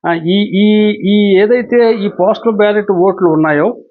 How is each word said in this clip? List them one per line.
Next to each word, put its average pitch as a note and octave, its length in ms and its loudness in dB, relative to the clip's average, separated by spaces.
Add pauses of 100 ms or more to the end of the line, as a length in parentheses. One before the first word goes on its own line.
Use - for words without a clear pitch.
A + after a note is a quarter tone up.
ఆ, E3+ 60 -2
ఈ, E3 240 -2 (180)
ఈ, G#3+ 360 2 (140)
ఈ G3+ 340 2
ఏదైతే A#3 560 2
ఈ G3+ 140 -4
పోస్టల్ G#3+ 480 -2
బ్యాలెట్ G#3 360 0
ఓట్లు F#3 360 0
ఉన్నాయో D#3 480 0 (140)